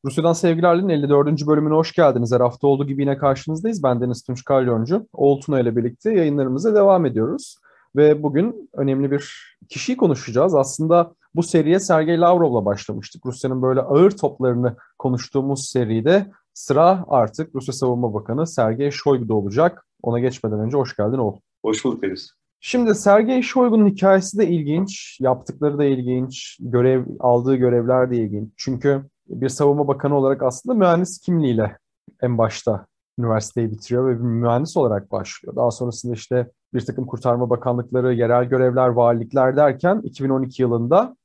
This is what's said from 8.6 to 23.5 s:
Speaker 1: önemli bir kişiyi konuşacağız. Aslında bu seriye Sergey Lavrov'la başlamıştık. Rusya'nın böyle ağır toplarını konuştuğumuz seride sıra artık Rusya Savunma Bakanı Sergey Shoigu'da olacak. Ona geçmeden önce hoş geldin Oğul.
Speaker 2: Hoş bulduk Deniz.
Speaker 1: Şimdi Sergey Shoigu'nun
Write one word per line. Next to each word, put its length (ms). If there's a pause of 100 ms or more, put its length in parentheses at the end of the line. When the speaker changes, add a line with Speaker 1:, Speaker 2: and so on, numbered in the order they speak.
Speaker 1:
önemli 380
bir 440 (140)
kişiyi 280
konuşacağız. 580
Aslında 580 (220)
bu 80
seriye 360
Sergey 400
Lavrov'la 460
başlamıştık. 600
Rusya'nın 360
böyle 180
ağır 320
toplarını 640 (220)
konuştuğumuz 720
seride 600 (220)
sıra 540
artık 480
Rusya 180
Savunma 400
Bakanı 340
Sergey 440
Shoigu'da 420
olacak. 520 (160)
Ona 180
geçmeden 400
önce 180
hoş 180
geldin 220
Oğul. 200 (240)
Speaker 2:
Hoş 240
bulduk 180
Deniz. 300 (260)
Speaker 1:
Şimdi 360
Sergey 460
Shoigu'nun 480